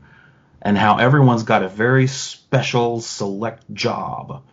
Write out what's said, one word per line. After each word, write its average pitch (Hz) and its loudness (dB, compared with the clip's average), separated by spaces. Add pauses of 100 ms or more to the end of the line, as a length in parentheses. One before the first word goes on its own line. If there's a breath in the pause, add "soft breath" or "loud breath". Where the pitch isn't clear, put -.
(600 soft breath)
and 101 0
how 104 2
everyone's 127 4
got 107 2
a 92 -4
very 123 2
special 120 -2
select 104 -8 (100)
job, 95 -8